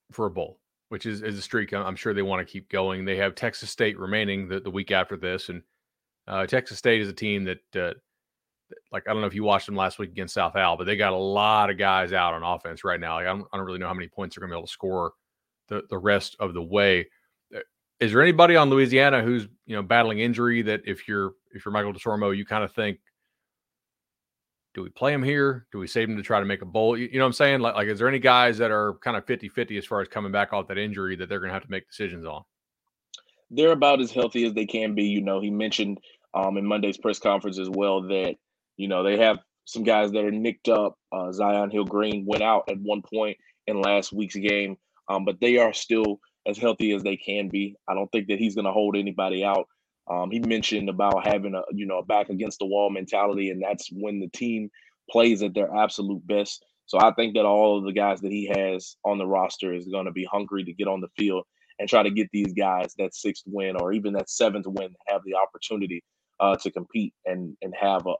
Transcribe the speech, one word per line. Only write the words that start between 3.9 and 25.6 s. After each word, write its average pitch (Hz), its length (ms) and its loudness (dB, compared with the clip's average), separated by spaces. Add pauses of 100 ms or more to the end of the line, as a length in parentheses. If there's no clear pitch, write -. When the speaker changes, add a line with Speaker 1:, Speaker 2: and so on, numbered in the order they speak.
Speaker 1:
remaining 98 500 -2
the, 95 120 -4
the 95 100 -10
week 95 220 -4
after 92 260 0
this. 92 320 -6
And, 87 140 -10 (640)
uh, 95 180 -2
Texas 127 320 -2
State 113 240 4
is 101 80 -4
a 95 40 -10
team 101 320 -4
that, 92 300 -8
uh, 90 180 -4 (960)
like, 104 160 -8
I 110 60 -4
don't 110 80 -2
know 104 80 -2
if 92 80 -8
you 107 80 -4
watched 101 220 2
them 104 100 -8
last 95 240 -2
week 95 120 -8
against 90 220 -10
South 87 220 0
Al, 87 220 2
but 90 80 -6
they 104 100 -2
got 101 160 2
a 92 60 0
lot 104 520 2
of 95 80 -4
guys 95 360 2
out 87 200 2
on 82 80 -8
offense 85 440 -6
right 87 160 -2
now. 82 140 -6
Like, 87 100 -4
I 92 40 -2
don't, 98 220 -6
I 101 60 -8
don't 95 80 -6
really 92 140 -8
know 90 80 -6
how 92 60 -6
many 90 140 -10
points - 280 -12
they're 92 60 -14
gonna 87 140 -10
be - 20 -6
able 85 100 -10
to - 40 -14
score 92 400 -4 (560)
the, 104 220 -6
the 98 80 -6
rest 98 420 0
of 95 140 -4
the 87 80 -4
way. 92 480 4 (440)
Uh, - 60 -10 (400)
is 110 140 2
there 127 80 8
anybody 170 340 8
on 147 140 8
Louisiana 135 520 6
who's, 113 260 0 (180)
you 110 100 -8
know, 101 80 -4
battling 110 360 4
injury 120 420 2
that 107 240 0
if 95 200 -8
you're, 98 280 -2 (180)
if 95 140 -14
you're 104 80 -6
Michael 104 180 0
Desormeaux, 104 440 -2
you 101 100 -6
kinda 104 240 -2
think, 104 300 -4 (1700)
"Do 95 100 -10
we 92 60 -12
play 143 240 0
him 135 80 0
here? 139 520 0